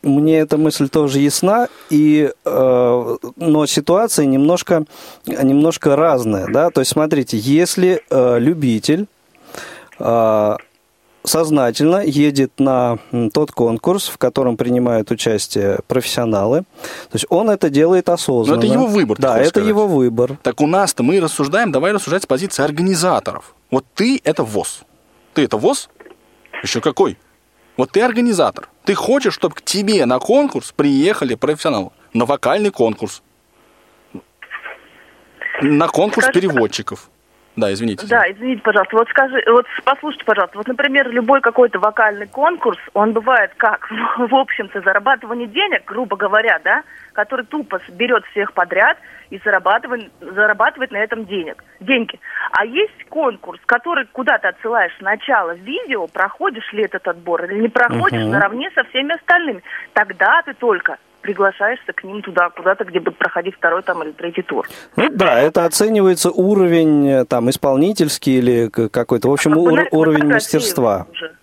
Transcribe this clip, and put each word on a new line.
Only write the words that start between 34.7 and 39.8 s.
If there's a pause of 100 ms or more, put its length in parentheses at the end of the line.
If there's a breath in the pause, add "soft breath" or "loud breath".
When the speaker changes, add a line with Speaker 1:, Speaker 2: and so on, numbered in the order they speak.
Speaker 2:
На
конкурс
Speaker 3:
Скажи,
Speaker 2:
переводчиков. (460)
Да,
извините.
Speaker 3:
Да, (100)
извините,
пожалуйста.
Вот
скажи, (120)
вот (180)